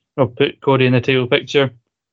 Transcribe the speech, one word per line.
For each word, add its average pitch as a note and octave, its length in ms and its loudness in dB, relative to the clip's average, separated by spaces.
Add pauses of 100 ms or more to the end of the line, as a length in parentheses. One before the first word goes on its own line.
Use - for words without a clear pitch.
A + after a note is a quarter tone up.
(160)
know, C3 120 0
put - 340 -4
Cody C3 240 2
in B2+ 60 2
the B2+ 100 2
title B2+ 240 -2
picture. C#3 440 0 (420)